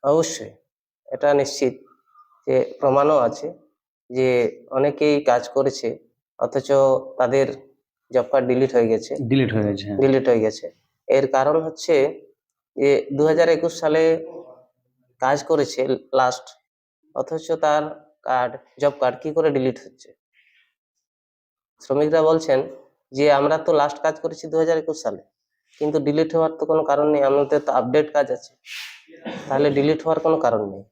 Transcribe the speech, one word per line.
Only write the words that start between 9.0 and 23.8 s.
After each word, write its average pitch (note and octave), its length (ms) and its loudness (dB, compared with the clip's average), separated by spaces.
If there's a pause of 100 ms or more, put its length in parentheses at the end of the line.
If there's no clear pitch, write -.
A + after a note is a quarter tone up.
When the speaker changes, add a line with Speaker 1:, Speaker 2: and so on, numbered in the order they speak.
Speaker 2:
ডিলিট B2 320 0
হয়ে G#2+ 100 0
গেছে, G2+ 220 -4
হ্যাঁ। G2+ 120 -6
Speaker 1:
ডিলিট C3+ 300 2
হয়ে A#2+ 120 4
গেছে। G#2+ 320 -4 (360)
এর C3+ 200 2
কারণ C#3 340 2
হচ্ছে D#3+ 600 -2 (540)
যে C#3 380 2
দু C#3+ 120 2
হাজার D#3+ 240 4
একুশ E3 300 0
সালে D#3+ 460 2 (920)
কাজ C3+ 240 0
করেছে C#3 440 -2 (260)
লাস্ট, B2+ 300 0 (720)
অথচ D#3+ 360 -6
তার D3+ 720 -2
কার্ড, B2+ 360 -4 (220)
জব C#3+ 200 2
কার্ড B2 220 -2
কি D#3 100 -6
করে D#3 180 2
ডিলিট C3 360 -2
হচ্ছে? - 280 -20 (1700)
শ্রমিকরা D3+ 400 0
বলছেন D#3 480 2 (420)
যে C#3+ 200 2
আমরা C#3+ 260 2
তো D#3 160 0
লাস্ট D3 280 0